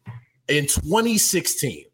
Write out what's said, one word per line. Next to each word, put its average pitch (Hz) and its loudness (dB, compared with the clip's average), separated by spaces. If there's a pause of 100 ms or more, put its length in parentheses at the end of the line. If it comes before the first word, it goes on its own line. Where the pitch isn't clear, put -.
(480)
in 147 2
twenty 220 2
sixteen. 139 -2